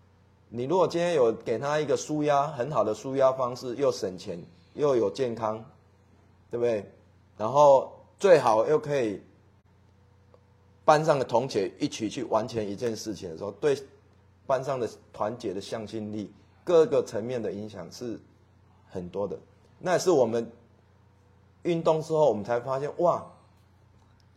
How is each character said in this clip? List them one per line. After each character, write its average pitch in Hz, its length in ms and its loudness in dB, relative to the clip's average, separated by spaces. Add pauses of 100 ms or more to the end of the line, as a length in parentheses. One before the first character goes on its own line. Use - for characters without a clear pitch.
(500)
你 120 160 -6
如 151 100 0
果 175 120 4
今 170 120 -2
天 175 140 0
有 127 180 4
给 113 260 -4
他 143 220 -2
一 151 60 -2
个 131 100 0
舒 151 280 -4
压， 143 240 2
很 139 240 -4
好 117 120 2
的 107 100 0
舒 135 220 -8
压 131 160 4
方 127 240 -4
式， 123 200 -10
又 135 160 2
省 92 260 -6
钱， 87 240 -12 (320)
又 139 220 0
有 104 140 2
健 120 240 -4
康， 110 300 -6 (880)
对 120 80 -4
不 120 60 0
对？ 110 260 -2 (460)
然 107 120 -4
后 139 440 6 (240)
最 180 220 6
好 113 280 4
又 156 100 4
可 143 220 -4
以 107 220 -4 (1600)
班 156 220 6
上 147 140 4
的 127 40 -2
同 123 240 0
学 98 320 -2
一 147 80 0
起 113 220 -6
去 123 140 -8
完 - 240 -2
成 113 180 -6
一 98 100 -8
件 113 200 -4
事 107 180 -10
情 90 160 -12
的 82 80 -12
时 92 60 -12
候， 98 80 -8
对 147 260 0 (680)
班 135 160 0
上 135 160 -4
的 107 100 -4 (240)
团 110 240 -6
结 101 160 -8
的 98 80 -8
向 113 260 -10
心 107 240 -10
力， 104 220 -10 (300)
各 165 240 6
个 135 140 2
层 107 220 -6
面 123 180 -6
的 98 100 -4
影 101 180 -10
响 90 220 -14
是 120 280 -12 (680)
很 90 180 -10
多 95 200 -4
的。 85 100 -10 (400)
那 180 160 -2
也 160 60 4
是 185 120 2
我 135 140 6
们 117 260 -2 (1120)
运 165 200 -2
动 160 200 2
之 156 100 -10
后， 156 160 4
我 113 60 4
们 104 100 -4
才 120 160 -2
发 135 200 -4
现， 143 180 -6
哇， 151 260 2 (1120)